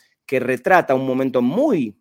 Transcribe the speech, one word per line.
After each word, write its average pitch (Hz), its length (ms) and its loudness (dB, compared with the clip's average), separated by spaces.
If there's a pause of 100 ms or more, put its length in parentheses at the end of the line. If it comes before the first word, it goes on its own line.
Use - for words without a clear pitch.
(260)
que 131 140 -2
retrata 131 540 2
un 131 120 -2
momento 131 360 0
muy 160 580 0